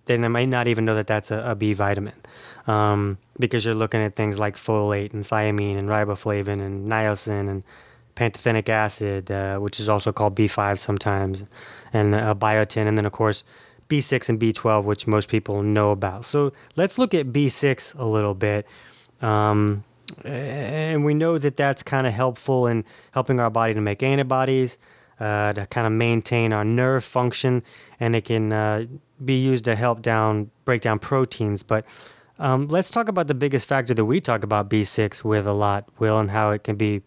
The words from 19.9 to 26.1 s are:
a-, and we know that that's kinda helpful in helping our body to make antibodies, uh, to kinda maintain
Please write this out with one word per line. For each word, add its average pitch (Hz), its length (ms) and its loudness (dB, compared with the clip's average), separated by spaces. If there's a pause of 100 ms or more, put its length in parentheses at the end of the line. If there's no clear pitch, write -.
a-, - 40 -10
and 147 760 -4
we 151 100 4
know 165 240 2
that 143 180 0
that's 139 260 0
kinda 131 280 0
helpful 127 560 0
in 117 180 2 (280)
helping 131 260 0
our 117 120 2
body 113 240 2
to 107 60 0
make 104 220 -2
antibodies, 131 760 0 (420)
uh, 104 320 0
to 101 140 -6
kinda 113 240 -2
maintain 113 640 2